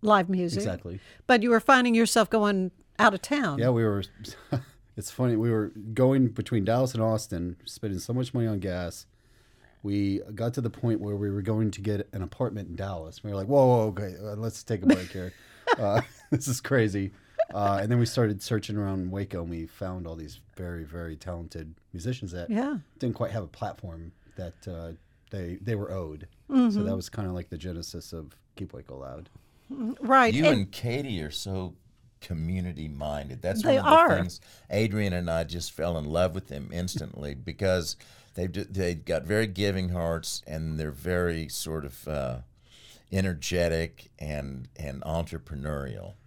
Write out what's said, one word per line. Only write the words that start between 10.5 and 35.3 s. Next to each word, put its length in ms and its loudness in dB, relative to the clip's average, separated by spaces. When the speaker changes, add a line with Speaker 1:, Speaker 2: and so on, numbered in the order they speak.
Speaker 2:
to 80 -2
the 80 0
point 320 0
where 140 -2
we 160 0
were 100 -2
going 300 2
to 100 -8
get 320 -2
an 80 -4
apartment 480 -4
in 80 -10
Dallas. 460 -8
We 80 -6
were 40 -4
like, 120 -2
"Whoa, 200 8
whoa, 200 6
okay, 340 -4
uh, 140 -8
let's 280 -6
take 200 -2
a 20 4
break 260 4
here. 260 -8
Speaker 1:
<laughs> 60 -20
Speaker 2:
Uh, 220 4
<laughs> 140 -20
this 200 0
is 100 0
crazy." 520 2
Uh, 280 2
and 80 -2
then 80 4
we 80 6
started 380 0
searching 340 -2
around 320 -2
Waco, 320 -4
and 80 -6
we 160 -6
found 400 -8
all 100 -10
these 260 -14
very, 260 -6
very 320 -10
talented 580 -10
musicians 400 -6
that 160 -8
Speaker 1:
Yeah. 280 -2
Speaker 2:
didn't 160 -2
quite 160 -4
have 120 -4
a 40 -10
platform 640 -10
that, 320 -12
uh, 240 -10
they, 300 -6
they 140 -2
were 160 -4
owed. 360 -8
So 60 -6
Speaker 1:
Mm-hmm. 300 4
Speaker 2:
that 120 -2
was 120 -8
kinda 220 -4
like 180 -6
the 80 -10
genesis 540 -10
of 240 -12
Keep 160 -10
Waco 260 -14
Loud. 300 -12
Speaker 1:
Mm, 300 -6
right. 320 6
Speaker 3:
You 140 4
Speaker 1:
And 100 8
Speaker 3:
and 140 -2
Katie 500 -4
are 100 -6
so 440 -6
community 720 -4
minded. 520 -6
That's 220 -2
Speaker 1:
They 140 4
Speaker 3:
one 80 0
of 0 -
the 120 4
Speaker 1:
are. 200 6
Speaker 3:
things. 240 -4
Adrian 440 2
and 180 -2